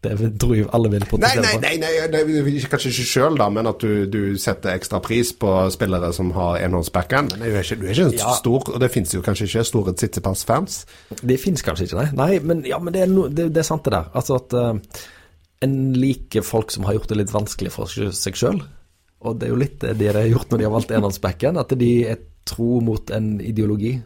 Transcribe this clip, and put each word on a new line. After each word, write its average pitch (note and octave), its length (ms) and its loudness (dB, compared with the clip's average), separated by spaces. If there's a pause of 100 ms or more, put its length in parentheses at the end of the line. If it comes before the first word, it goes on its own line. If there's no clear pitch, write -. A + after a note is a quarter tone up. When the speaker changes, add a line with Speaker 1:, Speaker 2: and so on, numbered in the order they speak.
Speaker 1:
Det G#2+ 140 -2 (240)
tror B2 160 4
jeg G#2+ 160 4
alle A#2 180 4
vil G2+ 80 2
Speaker 2:
Nei, G2+ 80 -2
Speaker 1:
protestere - 360 2
Speaker 2:
nei, A3 120 2
Speaker 1:
på. A2 60 0
Speaker 2:
nei, D3 180 -2
nei, D#3+ 320 0
nei, D#3 320 2
vi, C#3+ 140 2 (100)
kanskje C#3 240 -2
ikke A#2+ 160 -2
selv C#3+ 320 4
da, G#2+ 100 4
men A2 200 0
at G#2+ 100 -2
du, G#2 320 2
du G2+ 260 0
setter G2 380 -2
ekstra F#2 240 -4
pris A#2 340 0
på - 140 -2 (240)
spillere F#2 420 0
som F2+ 200 0
har F2 260 0
enhåndsbackhand. F#2 800 0
Men A2+ 140 -2
du - 20 0
er G2 80 0
ikke, A2 160 -4
du G2 80 -6
er F2+ 60 -2
ikke E3 160 4
en A#2+ 100 2
Speaker 1:
Ja. A2 160 2
Speaker 2:
stor, B2 380 0
og A#2+ 80 -2
det B2 100 2
finnes F#2+ 240 -2
jo F#2 80 -2
kanskje G#2 240 0
ikke A2 180 0
store G2 300 0
Tsitsipas-fans. G#2 840 -2 (420)
Speaker 1:
Det B2+ 160 2
finnes F3+ 240 0
kanskje E2+ 240 -2
ikke, F2 160 -4
nei. D3+ 160 -2
Nei, F3 220 2
men, D#3+ 260 0
ja, C3+ 140 -2
men F3 120 -6
det F#3 100 2
er F#3 100 2
no-, F#3+ 180 4
det, D#3+ 240 0
det E3 80 4
er D3+ 60 -2
sant D#3 160 -2
det B2 100 2
der. E2 180 -2
Altså B2+ 280 0
at, - 140 -10
eh, A#2 500 -2 (580)
en C3+ 140 2 (180)
liker B2+ 480 0
folk A2 320 -2
som G2+ 100 -6
har G2+ 140 0
gjort - 100 -6
det G#2+ 120 0
litt G2+ 100 -2
vanskelig G#2 400 -4
for - 160 -8
seg, G#2 240 -4
seg F#2+ 240 -4
selv, E3+ 300 0 (580)
og A#2 160 -4
det A#2+ 80 -6
er A#2+ 60 0
jo A#2+ 100 2
litt - 160 -4
det A#2+ 220 -4
de G#2 100 2
har G#2 160 2
gjort A2+ 240 2
når A#2+ 80 2
de A2 80 2
har G#2+ 80 0
valgt A2+ 160 0
enhåndsbacken, G#2+ 720 0
at C3+ 160 0
de A#2+ 140 4 (180)
er A2+ 80 -4 (260)
tro A#2+ 380 0
mot A2 320 -2
en G#2+ 240 -2
ideologi G#2+ 680 -2